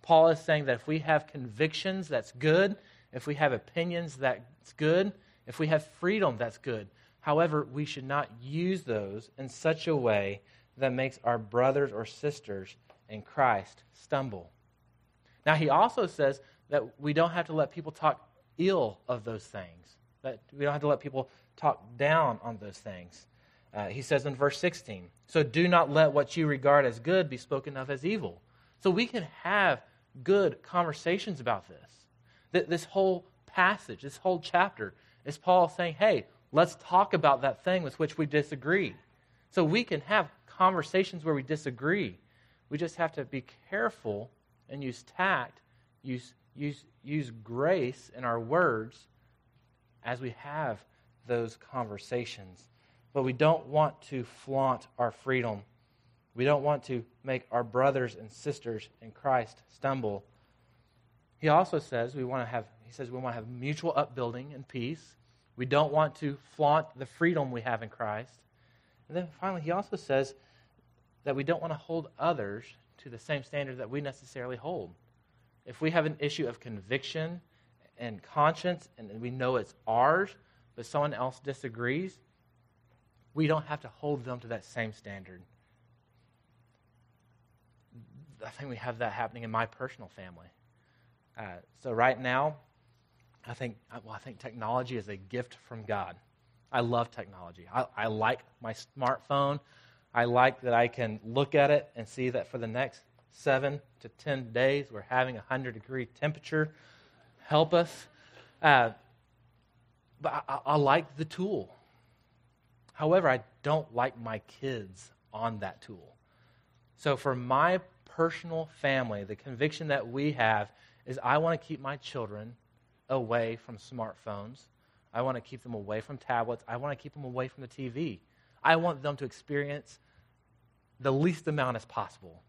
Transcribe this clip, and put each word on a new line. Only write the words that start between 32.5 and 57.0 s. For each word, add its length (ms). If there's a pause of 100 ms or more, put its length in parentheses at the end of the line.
Th-, 160
this 160
whole 420 (200)
passage, 560
this 140
whole 220
chapter, 560 (300)
is 120
Paul 320
saying, 300
"Hey, 280 (260)
let's 240
talk 380
about 280
that 220
thing 180
with 160
which 180
we 100
disagree." 680 (560)
So 140
we 180
can 200
have 280 (160)
conversations 760
where 100
we 80
disagree. 760 (540)
We 80
just 160
have 200
to 100
be 200 (260)
careful 600 (380)
and 140
use 220 (120)
tact, 440 (420)
use, 300 (220)
use, 300 (180)
use 280 (120)
grace 760
in 80
our 160
words 680 (960)
as 160
we 180
have 440 (440)
those 300
conversations. 1120 (440)
But 100
we 100
don't 340
want 420
to 160
flaunt 640 (100)
our 140
freedom. 500 (720)
We 100
don't 200
want 200
to 200 (180)